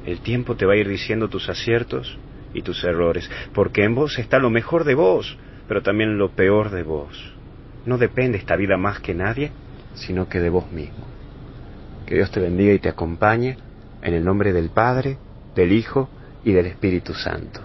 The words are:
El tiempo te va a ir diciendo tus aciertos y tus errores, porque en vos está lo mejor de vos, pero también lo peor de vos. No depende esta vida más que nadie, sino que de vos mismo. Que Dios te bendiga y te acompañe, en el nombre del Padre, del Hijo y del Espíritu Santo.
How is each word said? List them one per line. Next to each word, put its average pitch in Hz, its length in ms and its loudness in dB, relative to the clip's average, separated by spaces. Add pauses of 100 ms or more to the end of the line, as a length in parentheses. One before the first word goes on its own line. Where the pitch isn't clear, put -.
El 87 180 -6
tiempo 123 340 -2
te 101 100 0
va 98 80 8
a 104 40 6
ir 104 100 4
diciendo 107 400 -2
tus 95 200 -6
aciertos 117 720 -2 (380)
y - 80 -8
tus - 200 -6
errores, 85 460 0 (240)
porque 101 300 2
en 107 100 4
vos 139 240 0
está 131 220 2
lo 127 100 2
mejor 117 340 2
de 147 120 2
vos, 160 420 2 (300)
pero 98 160 0
también 107 340 2
lo 101 140 2
peor 104 400 4
de 90 100 -4
vos. 78 540 -8 (500)
No 123 140 0
depende 123 400 2
esta 90 160 0
vida 95 220 2
más 101 220 0
que - 140 -4
nadie, 113 380 -2 (420)
sino 90 340 -4
que 92 120 -2
de 85 100 2
vos 87 220 0
mismo. - 340 -10 (1000)
Que - 80 -2
Dios 92 160 2
te - 80 -2
bendiga 92 340 4
y 98 60 4
te - 100 -2
acompañe, 107 680 0 (440)
en 85 140 0
el 82 100 2
nombre 101 280 2
del 82 180 0
Padre, 127 460 2 (360)
del 101 180 6
Hijo 113 380 2 (340)
y 107 100 4
del 90 120 6
Espíritu 90 480 -2
Santo. - 520 -6